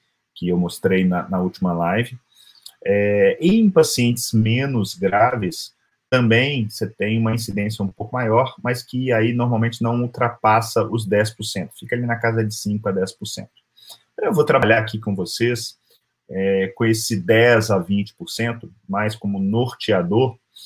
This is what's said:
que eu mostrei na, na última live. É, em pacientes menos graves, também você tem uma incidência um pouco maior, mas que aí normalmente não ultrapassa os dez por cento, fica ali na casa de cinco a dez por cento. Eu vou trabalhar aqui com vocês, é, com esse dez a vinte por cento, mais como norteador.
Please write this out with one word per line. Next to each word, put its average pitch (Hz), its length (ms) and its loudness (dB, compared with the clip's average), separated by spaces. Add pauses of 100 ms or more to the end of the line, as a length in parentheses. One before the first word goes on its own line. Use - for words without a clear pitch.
(340)
que 87 140 -6
eu 90 100 0
mostrei 92 460 0
na, 90 240 0
na 92 120 -4
última 90 340 -2
live. 95 440 -2 (680)
É, 101 580 2
em 208 280 4
pacientes 120 640 2
menos 113 600 0
graves, 95 800 0 (360)
também 123 600 2
você - 180 -6
tem 110 320 -2
uma 113 140 0
incidência 107 500 -4
um 98 40 -2
pouco 107 280 -8
maior, 123 480 2
mas 123 180 -2
que 127 300 -4
aí 113 220 2
normalmente 120 480 0
não 120 200 0
ultrapassa 113 840 0
os 107 220 -4
dez 104 240 2
por - 140 -12
cento, - 340 -8
fica - 180 -6
ali 120 100 -4
na 117 100 -2
casa 113 280 0
de 107 100 -4
cinco 104 360 -4
a - 20 -2
dez 95 200 -2
por - 140 -16
cento. - 260 -14 (640)
Eu - 160 -2
vou 147 100 4
trabalhar 113 360 4
aqui 110 200 -6
com 101 160 -4
vocês, 117 640 -4 (520)
é, 95 460 0
com 113 100 0
esse 113 340 0
dez 110 520 4
a 98 60 2
vinte 101 360 -2
por - 160 -16
cento, 117 420 -8 (160)
mais 104 280 -4
como 98 240 -6
norteador. 107 1000 0 (280)